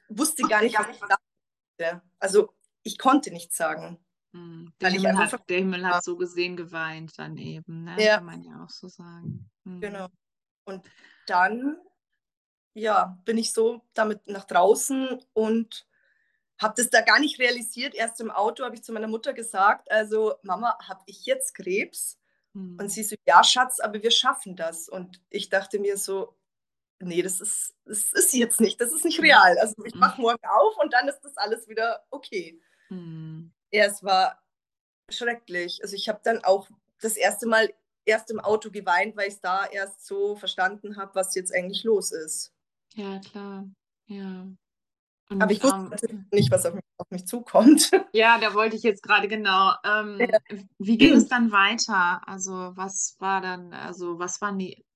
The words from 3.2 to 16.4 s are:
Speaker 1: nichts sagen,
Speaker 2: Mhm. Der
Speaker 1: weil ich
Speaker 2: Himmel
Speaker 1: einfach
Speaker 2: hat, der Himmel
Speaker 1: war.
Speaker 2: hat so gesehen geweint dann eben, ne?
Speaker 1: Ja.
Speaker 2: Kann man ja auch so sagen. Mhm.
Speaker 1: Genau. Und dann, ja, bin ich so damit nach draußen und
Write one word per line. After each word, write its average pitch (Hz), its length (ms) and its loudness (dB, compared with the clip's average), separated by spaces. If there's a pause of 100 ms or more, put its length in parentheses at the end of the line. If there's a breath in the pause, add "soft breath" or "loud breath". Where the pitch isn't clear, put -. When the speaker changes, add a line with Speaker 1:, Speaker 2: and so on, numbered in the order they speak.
Speaker 1:
nichts - 240 -10
sagen, 165 420 -6 (340)
Speaker 2:
Mhm. 170 480 -20
Der 185 80 2
Speaker 1:
weil 185 80 2
ich 190 60 -2
Speaker 2:
Himmel 190 160 2
Speaker 1:
einfach 175 140 4
Speaker 2:
hat, - 160 -8
der 180 100 0
Himmel 185 300 -2
Speaker 1:
war. - 0 -
Speaker 2:
hat 180 140 2
so 175 140 -8
gesehen 175 400 -6
geweint 160 600 -10
dann 160 180 -12
eben, 160 480 -14
ne? 175 200 -2
Speaker 1:
Ja. 214 100 6
Speaker 2:
Kann 175 100 -2
man 170 180 -18
ja 165 220 -20
auch 165 60 -20
so - 180 -20
sagen. 170 600 -16 (140)
Mhm. 180 180 -16
Speaker 1:
Genau. 196 260 -10 (580)
Und 190 240 -14 (360 soft breath)
dann, 220 520 0 (960)
ja, 190 500 0
bin 226 140 0
ich 220 140 -2
so 233 300 0 (120)
damit 220 340 -2
nach 196 180 -10
draußen 254 760 2 (100)
und 220 520 -2 (760)